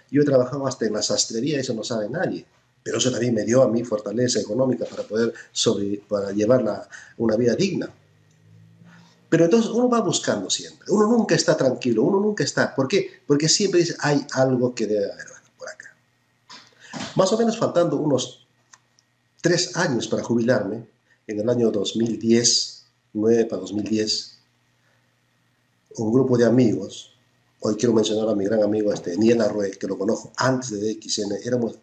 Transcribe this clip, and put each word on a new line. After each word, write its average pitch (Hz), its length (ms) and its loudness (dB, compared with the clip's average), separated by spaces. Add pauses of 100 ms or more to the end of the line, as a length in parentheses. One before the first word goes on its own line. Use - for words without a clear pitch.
(100)
Yo 143 120 4
he - 20 6
trabajado 135 420 2
hasta 120 200 -4
en 107 60 -2
la 104 100 -4
sastrería, 120 580 -2
eso 123 120 -4
no 110 120 -6
sabe 107 260 -4
nadie. 127 340 -4 (380)
Pero - 160 -4
eso 123 140 -2
también 117 200 -2
me 107 120 -2
dio 120 180 4
a 123 60 4
mí 117 160 -2
fortaleza 107 560 -2
económica 120 460 -2
para - 180 -10
poder 113 280 -2 (200)
sobre-, 101 560 -2
para 98 240 -4
llevar 110 320 4
la, 101 240 -6 (280)
una 110 200 0
vida 120 180 2
digna. 175 340 -2 (1400)
Pero 165 160 6
entonces 226 260 4
uno 247 180 2
va 233 120 2
buscando 113 500 -2
siempre, - 400 -8
uno 208 160 4
nunca 214 300 2
está 151 200 2
tranquilo, 127 460 0
uno 196 160 4
nunca 208 240 0
está. 127 320 -2
¿Por 135 140 0
qué? - 360 -2
Porque 147 240 2
siempre 175 320 2
dice, 151 200 0
"Hay 143 320 0
algo 127 420 2
que 107 140 -4
debe 101 240 0
haber - 140 -16 (300)
por - 120 -16
acá". - 280 -20 (1200)
Más 190 180 2
o 220 60 0
menos 233 180 0
faltando 147 420 0
unos - 500 -2 (920)
tres - 360 0
años 151 320 -2
para 104 160 -4
jubilarme, 117 680 -2 (340)
en 107 140 -6
el 110 80 -2
año 120 220 2
dos 101 260 -4
mil 113 220 0
diez, - 640 2 (300)
nueve 110 320 2
para 92 160 -8
dos 87 100 -12
mil 104 120 -4
diez, 107 520 -4 (1600)
un 110 160 -2
grupo 127 240 4
de 117 80 6
amigos, 113 720 2 (460)
hoy 107 160 0
quiero - 180 2
mencionar 110 340 2
a 107 60 0
mi 98 100 0
gran 107 180 2
amigo, 104 300 0
este, 87 240 -6
Niel 113 240 4
Arrué, 104 300 0
que - 160 -10
lo - 100 -6
conozco 104 400 -4
antes 127 360 -2
de 101 80 -6
D 107 100 -2
X - 300 -6
N, 101 220 -4
éramos 120 400 -4